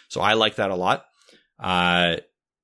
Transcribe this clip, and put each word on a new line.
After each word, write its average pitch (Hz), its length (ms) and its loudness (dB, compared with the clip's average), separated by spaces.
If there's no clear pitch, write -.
So - 120 -8
I 104 120 2
like 110 220 0
that 98 160 -2
a 95 40 -4
lot. 92 300 -2
Uh, 87 580 0